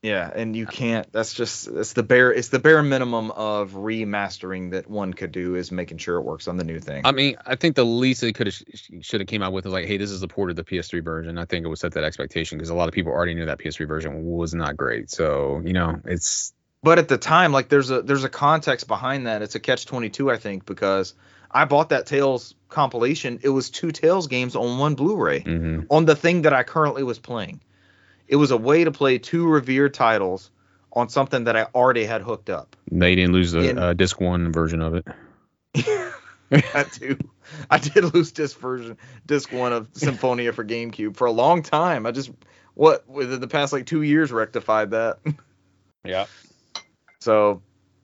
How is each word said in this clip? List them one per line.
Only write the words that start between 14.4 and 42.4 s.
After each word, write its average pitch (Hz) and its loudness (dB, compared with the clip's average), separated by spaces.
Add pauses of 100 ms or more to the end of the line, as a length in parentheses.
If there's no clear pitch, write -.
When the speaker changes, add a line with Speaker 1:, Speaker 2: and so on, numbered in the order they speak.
Speaker 2:
not 78 -4
great. 58 -4
So, 71 -2
you 87 -2
know, 85 0
it's - -4 (300)
Speaker 1:
But 165 8
at 156 2
the 135 4
time, 165 4
like, 135 2
there's 139 4
a, 127 0
there's 135 0
a 127 -2
context 147 0
behind 123 -4
that. 107 -4
It's 107 -8
a 107 -6
catch - -2
twenty-two, 127 -4
I 117 0
think, 98 -8
because 98 -2 (360)
I 143 4
bought 147 2
that 139 0
Tales 139 -2 (140)
compilation. 127 -2
It 135 2
was 135 0
two - -6
Tales 165 2
games 127 -4
on 120 -2
one 143 2
Blu-ray 139 0
Speaker 2:
Mm-hmm. 82 -4
Speaker 1:
on 156 6
the 156 8
thing 170 2
that 147 6
I 127 2
currently 143 0
was 120 -4
playing. 104 -10 (640)
It 135 2
was 143 6
a 127 4
way 143 4
to 160 2
play 135 2
two 170 0
revered 139 2
titles 101 0 (440)
on 120 0
something 135 0
that 113 2
I 110 2 (100)
already 123 4
had 110 -4
hooked 110 -8
up. 87 -8 (160)
Speaker 2:
They 90 4
didn't 90 4
lose 87 4
the, 85 4
Speaker 1:
In 85 0
Speaker 2:
uh, 87 2
disc 90 2
one 90 0
version 82 0
of 80 -2
it. 87 -4 (680)
Speaker 1:
<laughs> - - (1000)
I 143 0 (120)
do. 131 -6 (520)
I 123 6
did 151 2
lose 165 2
disc 147 -6
version, 123 -8 (300)
disc 143 0
one 123 0
of 113 -4
Symphonia 123 0
for 117 -6
GameCube 113 -6
for 127 2
a 120 2
long 151 4
time. 151 0
I 120 -2
just, 127 -8 (420)